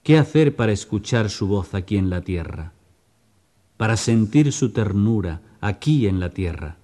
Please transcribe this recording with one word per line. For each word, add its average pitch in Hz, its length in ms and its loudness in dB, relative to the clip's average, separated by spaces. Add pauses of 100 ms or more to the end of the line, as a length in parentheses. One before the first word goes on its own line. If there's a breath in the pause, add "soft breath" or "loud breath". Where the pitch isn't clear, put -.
¿Qué 156 160 6
hacer 147 380 4
para 110 160 0
escuchar 107 580 -2
su 98 180 -4
voz 98 260 -2
aquí 98 240 -4
en 95 120 0
la 90 120 -4
tierra? 82 500 -8 (1040)
Para 113 220 0
sentir 117 560 2
su 120 180 -2
ternura 101 680 0 (180 soft breath)
aquí 113 480 0
en 95 140 0
la 87 80 -4
tierra 82 540 -8